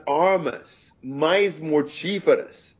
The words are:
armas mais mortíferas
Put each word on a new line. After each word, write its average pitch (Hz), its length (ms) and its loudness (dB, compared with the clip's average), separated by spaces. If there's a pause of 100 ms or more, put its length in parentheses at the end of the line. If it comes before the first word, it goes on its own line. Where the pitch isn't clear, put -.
armas 160 840 -2 (100)
mais 156 560 0
mortíferas 156 1200 -2